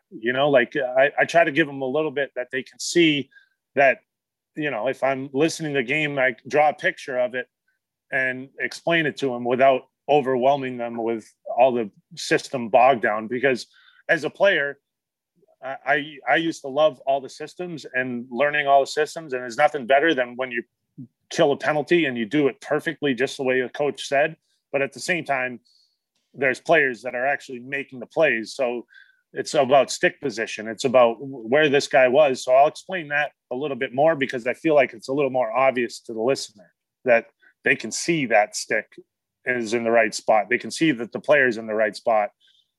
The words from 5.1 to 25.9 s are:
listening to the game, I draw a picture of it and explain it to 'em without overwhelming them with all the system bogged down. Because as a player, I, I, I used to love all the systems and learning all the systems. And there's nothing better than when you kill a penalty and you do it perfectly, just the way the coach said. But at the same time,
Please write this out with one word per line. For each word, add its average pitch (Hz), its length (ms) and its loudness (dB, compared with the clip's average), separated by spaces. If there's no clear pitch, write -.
listening 156 400 -2
to 139 60 0
the 135 40 0
game, 143 360 -2
I 127 160 0
draw 147 220 4
a 139 40 0
picture 147 460 -6
of 123 160 -4
it 127 120 -8
and 131 380 -4
explain 165 460 -2
it 139 120 -2
to 135 160 -2
'em 120 100 -6
without 127 400 4
overwhelming 131 720 2
them 117 240 -8
with 113 240 -4
all 127 140 6
the 117 180 -2
system 131 540 -4
bogged 123 320 6
down. 110 260 -2
Because 123 380 -2
as 156 160 0
a 151 60 -6
player, 151 500 0
I, 131 120 -10
I, 147 320 -2
I 139 60 4
used 165 260 -2
to 139 60 -12
love 147 400 2
all 135 140 0
the 131 80 -14
systems 160 640 -12
and 127 360 -4
learning 147 380 -2
all 139 140 6
the 131 60 -2
systems. 151 460 -4
And 127 80 -6
there's 120 160 -10
nothing 147 300 2
better 143 260 4
than 123 220 -4
when 127 160 -6
you 120 120 -6
kill 156 220 2
a 131 60 0
penalty 151 480 0
and 127 120 -4
you 117 80 -2
do 143 220 2
it - 140 -4
perfectly, 147 540 -4
just 131 220 -4
the 143 60 -8
way 127 180 2
the 123 80 -6
coach 143 380 -4
said. 151 300 0
But 139 100 -2
at 139 120 -4
the 147 60 -16
same 170 260 -4
time, 127 340 -4